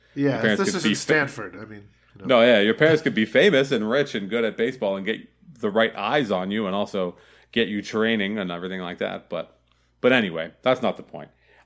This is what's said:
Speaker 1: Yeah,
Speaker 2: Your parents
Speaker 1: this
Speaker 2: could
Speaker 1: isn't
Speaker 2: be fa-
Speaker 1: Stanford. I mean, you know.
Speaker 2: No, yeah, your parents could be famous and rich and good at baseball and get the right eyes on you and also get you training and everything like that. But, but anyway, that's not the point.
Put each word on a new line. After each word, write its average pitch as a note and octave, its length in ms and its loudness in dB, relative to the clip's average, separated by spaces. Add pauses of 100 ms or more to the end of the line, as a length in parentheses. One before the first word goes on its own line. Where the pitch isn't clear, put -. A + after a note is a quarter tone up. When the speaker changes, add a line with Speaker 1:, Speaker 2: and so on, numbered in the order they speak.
(160)
Speaker 1:
Yeah, C#3 180 0
Speaker 2:
Your A2+ 80 -4
parents A#2 180 2
Speaker 1:
this G3 120 0
Speaker 2:
could G3 60 -2
Speaker 1:
isn't D3 140 0
Speaker 2:
be G2 40 2
fa- - 60 -4
Speaker 1:
Stanford. C3 540 -2
I G#2 100 -14
mean, G#2+ 180 -18 (320)
you G2+ 100 -20
know. B2 140 6
Speaker 2:
No, - 20 8
yeah, A#2 180 8
your G#2+ 140 4
parents D#3 280 4
could A#2+ 140 -2
be A2 100 2
famous C#3 460 4
and A2 180 -2
rich C3 260 -2
and G2+ 140 -6
good A#2 140 -2
at G#2 140 -4
baseball A2+ 400 -2
and F#2+ 80 -8
get G#2+ 160 -6 (380)
the G#2+ 100 -2
right A2 260 0
eyes A2+ 360 -2
on F#2 200 -2
you G#2+ 140 -4
and F#2 100 -4
also G2 400 -4 (360)
get A2+ 180 0
you G2+ 120 -6
training A2 580 -2
and F#2 120 -6
everything F#2 300 -8
like F2 160 -10
that. F#2+ 320 -8
But, - 280 -10 (440)
but B2 100 4
anyway, F2 400 0 (120)
that's B2 180 2
not G2 160 -2
the - 60 -18
point. - 260 -16 (360)